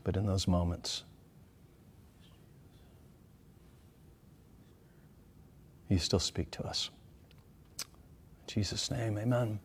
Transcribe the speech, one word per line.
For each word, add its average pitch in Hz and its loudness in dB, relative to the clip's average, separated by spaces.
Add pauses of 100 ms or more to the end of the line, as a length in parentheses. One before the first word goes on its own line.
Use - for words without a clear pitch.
But 92 0
in 104 2
those 95 2
moments, 87 2 (4000)
you 92 4
still 95 2
speak - -2
to - -8
us. - -4 (920)
In - -18
Jesus' - -2
name, 117 0
amen. 113 2